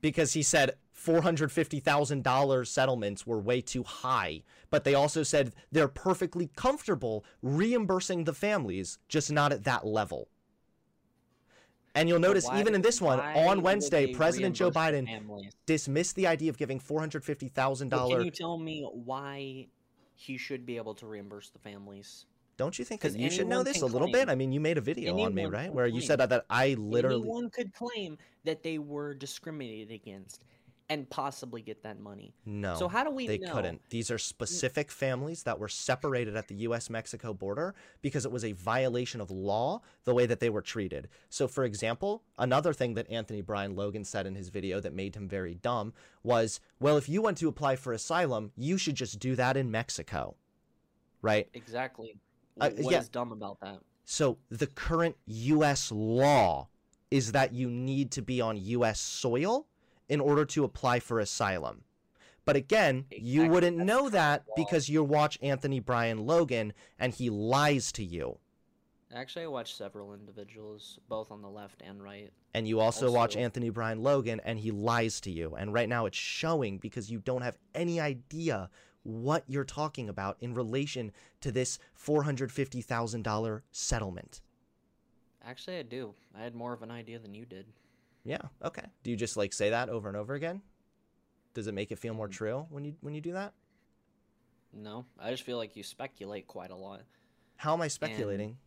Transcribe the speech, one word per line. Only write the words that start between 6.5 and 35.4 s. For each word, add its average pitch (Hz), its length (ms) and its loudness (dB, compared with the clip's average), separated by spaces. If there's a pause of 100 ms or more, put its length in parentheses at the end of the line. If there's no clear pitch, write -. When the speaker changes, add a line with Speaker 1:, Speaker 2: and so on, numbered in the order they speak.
Speaker 1:
comfortable 127 680 0 (160)
reimbursing 185 840 2
the 156 100 0
families, 190 640 0 (100)
just 151 240 0
not 147 200 4
at 104 120 -2
that 120 220 0
level. 104 420 0 (1700)
And 160 140 4
you'll 170 160 8
Speaker 2:
But 185 40 10
Speaker 1:
notice, 196 160 6
Speaker 2:
why 127 140 0
Speaker 1:
even 208 160 4
in 190 80 4
this 233 180 4
one, 143 180 4
Speaker 2:
why 147 160 -2
Speaker 1:
on 175 280 6
Speaker 2:
would - 20 0
Speaker 1:
Wednesday, 185 360 4
Speaker 2:
they 131 140 2
Speaker 1:
President 170 420 2
Joe 180 140 4
Speaker 2:
reimburse 147 40 -4
the 160 60 2
Speaker 1:
Biden 151 260 2
Speaker 2:
families? 104 480 -10 (120)
Speaker 1:
dismissed 156 500 0
the 190 100 4
idea 160 240 2
of 131 80 -6
giving 135 200 -2
Speaker 2:
But - 80 -10
Speaker 1:
four 151 140 0
hundred 151 240 -4
fifty 143 240 -4
thousand 135 420 0
dollar 127 280 2
Speaker 2:
can 117 60 4
you 165 60 -2
tell 170 280 -6
me 156 240 -6 (100)
why 135 760 -8 (460)
he - 220 -10
should 123 300 -8
be 120 100 -6
able 110 200 -8
to 113 100 -16
reimburse 101 440 -12
the - 80 -20
families? 107 680 -16 (300)
Speaker 1:
Don't 147 220 -4
you 247 60 -6
think 220 180 -10
that - 60 0
Speaker 2:
'Cause - 80 -4
Speaker 1:
you 123 140 0
should 185 180 0
know 240 80 2
Speaker 2:
anyone 254 80 2
Speaker 1:
this 269 140 -2
Speaker 2:
can 160 40 0
Speaker 1:
a 135 40 2
little 127 220 2
Speaker 2:
claim, - 40 0
Speaker 1:
bit? 254 160 4
I 147 60 2
mean, 131 180 0
you 143 80 0
made 156 180 2
a 120 40 -2
video 175 360 -2
on 220 160 0
me, - 80 0
Speaker 2:
anyone - 40 0
Speaker 1:
right? 123 240 -4
Speaker 2:
can - 40 -8
Speaker 1:
Where 123 120 2
you 120 140 0
said 139 160 2
Speaker 2:
claim, - 20 0
Speaker 1:
that, 127 120 4
that 123 180 2
I 131 260 4
literally 120 540 2
Speaker 2:
anyone 233 220 -4
could 233 240 -6
claim 214 440 -8 (260)
that 156 180 -2
they 160 160 -4
were 147 360 -6
discriminated 131 760 -10
against 98 540 -16 (440)
and 151 200 -4
possibly 131 540 -6
get 107 200 -12
that 107 160 -10
money. 101 360 -16 (100)
Speaker 1:
No, 101 300 -4
Speaker 2:
So 175 140 0
how 226 160 0
do 302 60 -2
we 262 180 -4
Speaker 1:
they 214 100 0
Speaker 2:
know? 185 140 -6
Speaker 1:
couldn't. 92 360 -4
These 117 220 -4
are 117 80 -2
specific - 720 -4
families 139 540 -4